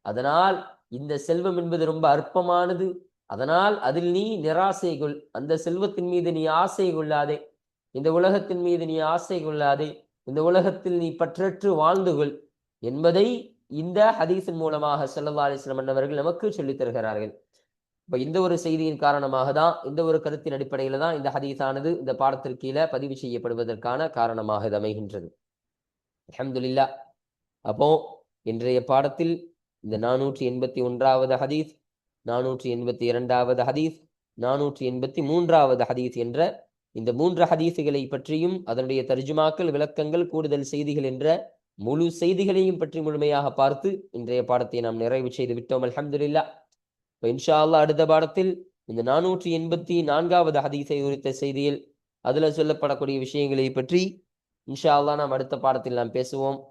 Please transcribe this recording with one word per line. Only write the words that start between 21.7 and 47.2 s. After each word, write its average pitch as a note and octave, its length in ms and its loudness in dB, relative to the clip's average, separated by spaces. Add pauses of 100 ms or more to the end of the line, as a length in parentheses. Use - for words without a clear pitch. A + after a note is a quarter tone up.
இந்த C3 160 -4
பாடத்திற்கு C3 480 -2
கீழே C3+ 240 0
பதிவு C#3 300 -4
செய்யப்படுவதற்கான A#2+ 920 -4
காரணமாக A2+ 580 -2
இது G#2 100 0
அமைகின்றது. G#2 500 -6 (1000)
அல்ஹம்துலில்லாஹ். C3 640 -2 (720)
அப்போ C#3 240 2 (580)
இன்றைய A#2+ 380 0
பாடத்தில் C#3 500 2 (500)
இந்த G#2+ 140 -4
நானூற்றி C3+ 480 0
எண்பத்தி B2+ 360 -4
ஒன்றாவது C3 540 2
ஹதீஸ், D3+ 360 -2 (540)
நானூற்றி B2+ 440 -2
எண்பத்தி A#2+ 360 -4
இரண்டாவது B2 560 2
ஹதீஸ், D3+ 340 0 (420)
நானூற்றி C#3 480 -2
எண்பத்தி B2+ 360 -4
மூன்றாவது D3 640 4
ஹதீஸ் B2 320 -4
என்ற A#2+ 220 -4 (580)
இந்த A2+ 160 -2
மூன்று E3 320 2
ஹதீஸுகளை D#3+ 600 0
பற்றியும் D#3 500 -2 (100)
அதனுடைய C3 360 0
தர்ஜுமாக்கள், D3+ 680 0
விளக்கங்கள், D3+ 540 0
கூடுதல் D3 440 -2
செய்திகள் D3 400 -2
என்ற C3 160 -4 (520)
முழு C#3 340 0
செய்திகளையும் F#3 640 2
பற்றி D#3+ 220 -6
முழுமையாக D3 520 0
பார்த்து C#3 360 2 (240)
இன்றைய A#2+ 320 -2
பாடத்தை B2 360 0
நாம் A2+ 220 -2
நிறைவு B2 300 -2
செய்து A#2+ 220 -4
விட்டோம். B2+ 320 -2
அல்ஹம்துலில்லாஹ். D3 640 -2 (640)
இப்ப - 160 -4